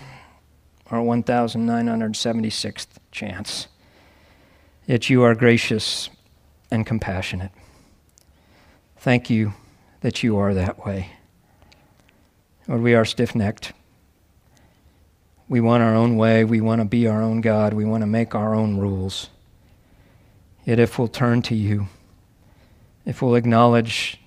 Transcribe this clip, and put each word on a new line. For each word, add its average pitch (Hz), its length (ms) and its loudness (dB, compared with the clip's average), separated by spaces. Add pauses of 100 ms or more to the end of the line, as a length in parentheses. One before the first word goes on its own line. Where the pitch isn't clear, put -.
(880)
or 117 140 -4
one 117 220 0
thousand 117 420 -2
nine 117 220 -2
hundred 113 260 -4
seventy-sixth - 880 -6 (100)
chance. - 560 -10 (1200)
Yet 123 240 0
you 123 140 6
are 117 100 6
gracious 117 760 0 (600)
and 110 160 -4
compassionate. 95 640 -6 (1500)
Thank 123 300 0
you 110 260 0 (480)
that - 200 -4
you 113 140 2
are 101 180 2
that 92 320 -4
way. 95 240 -8 (1600)
Lord, 120 140 -2
we 120 120 4
are 113 100 6
stiff-necked. - 680 -4 (1800)
We 123 120 0
want 117 220 4
our 113 120 2
own 117 220 2
way. 113 280 4
We 110 180 0
want 113 180 0
to 110 60 0
be 117 200 0
our 110 140 0
own 113 220 0
God. 107 320 2
We 107 100 -2
want 110 160 0
to 107 60 -2
make 113 280 -2
our 110 200 -2
own 107 240 0
rules. 95 500 -4 (1400)
Yet 117 140 0
if 117 200 2
we'll 120 100 -2
turn 120 340 0
to 117 120 -4
you, 104 340 -2 (1160)
if - 160 -8
we'll 123 140 2
acknowledge 117 920 2